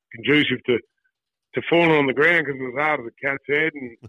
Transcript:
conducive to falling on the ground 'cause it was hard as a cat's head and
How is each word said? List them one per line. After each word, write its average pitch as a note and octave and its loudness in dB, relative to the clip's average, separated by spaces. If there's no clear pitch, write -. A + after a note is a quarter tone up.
conducive B2+ 0
to A#2+ 2
falling E3 4
on D3 4
the B2+ 0
ground D#3+ 2
'cause C#3 -6
it C3 -12
was B2 -8
hard D3+ -2
as F3+ -12
a - -14
cat's C#3 -6
head D#3 0
and B2+ -14